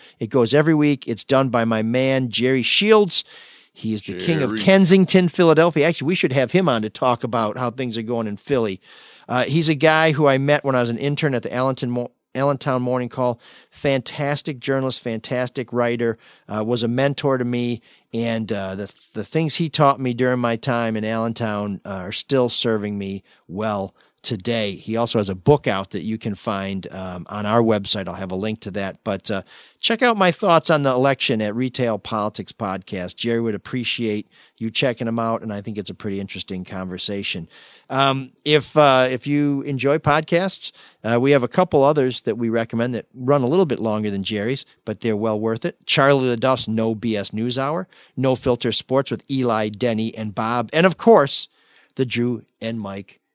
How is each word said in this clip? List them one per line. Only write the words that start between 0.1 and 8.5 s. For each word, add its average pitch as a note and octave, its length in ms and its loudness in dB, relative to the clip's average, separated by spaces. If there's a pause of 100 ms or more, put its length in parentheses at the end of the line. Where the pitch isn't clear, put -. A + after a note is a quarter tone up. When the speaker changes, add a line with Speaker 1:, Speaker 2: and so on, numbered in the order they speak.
Speaker 1:
It A#2 80 -6
goes A#2+ 260 2
every D#3 200 6
week. D3 340 2
It's A2 160 -4
done C3+ 240 2
by A#2 160 2
my A2+ 180 0
man, C3 480 0
Jerry B2 320 0
Shields. G#3 600 4 (480)
He A2 200 -6
is G#2 100 -4
the - 120 -10
king D3+ 280 -2
of A2 80 -2
Speaker 2:
Jerry. G3+ 120 -4
Speaker 1:
Kensington, F#3+ 680 6
Philadelphia. D#3+ 600 4
Actually, C#3 180 -2
we F3+ 80 0
should C#3+ 180 0
have C3 200 0
him F#3 160 2
on A2+ 140 0
to G#2+ 60 -6
talk B2 360 -2
about A2+ 340 -2
how B2 140 -4
things A#2+ 260 -6
are A2+ 40 -6
going A2+ 260 -4
in G2+ 80 -6
Philly. A2+ 440 -2 (480)